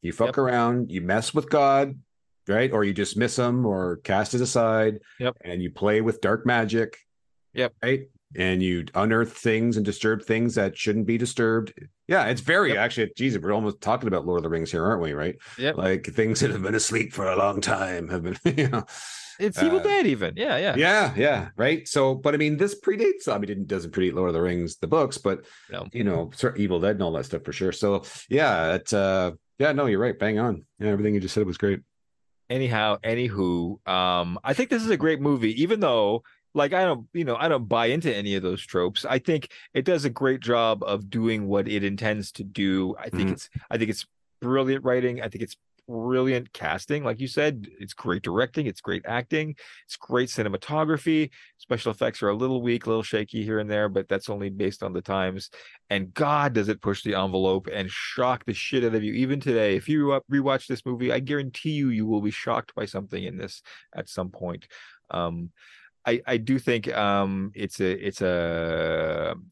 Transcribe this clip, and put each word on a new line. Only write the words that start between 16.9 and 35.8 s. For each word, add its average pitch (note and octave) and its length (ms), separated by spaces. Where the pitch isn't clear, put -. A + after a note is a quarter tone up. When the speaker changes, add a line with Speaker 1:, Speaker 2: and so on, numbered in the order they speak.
Speaker 1:
for F#2+ 140
a F#2+ 80
long G2+ 260
time F#2 460
have F2+ 160
been, F#2 200
<laughs> D3+ 140
you C#3 100
know. A#2+ 160
Speaker 2:
It's - 240
Evil E4+ 180
Speaker 1:
Uh, - 20
Speaker 2:
Dead G4+ 240
even. G#2 300
Yeah, C4+ 220
yeah. F3+ 180
Speaker 1:
Yeah, E3+ 400
yeah, A#2+ 400
right? D#3 320
So, C3+ 260
but C3+ 200
I - 20
mean, D3+ 220
this G3+ 220
predates, - 480
I A#2 60
mean, G2+ 100
it - 100
didn't, G2 120
doesn't E2+ 260
predate F#2 220
Lord F2+ 140
of E2+ 60
the E2 80
Rings, F2 340
the - 100
books, C3+ 320
but, - 260
Speaker 2:
No. F#2+ 220
Speaker 1:
you A#2+ 120
know, E2+ 300
cer-, B2+ 220
Evil F#2 240
Dead G2 120
and G2 100
all E2 100
that C#2 120
stuff - 200
for - 80
sure. F#2 200
So, G2+ 300
yeah, G2+ 460
it, - 180
uh, F#2+ 400
yeah, D3 140
no, C#3 140
you're G#2 140
right. A#2 180
Bang G#2 200
on. A2 260
Yeah, G#2+ 100
everything G#2 260
you G2+ 60
just F#2 140
said G#2+ 120
was F2+ 120
great. G2+ 220
Speaker 2:
Anyhow, A#2 520
anywho, G2+ 840
um, F2+ 560
I C3 80
think B3 180
this A#3 120
is A3 80
a G3 60
great D3 240
movie, B2 420
even G#3 180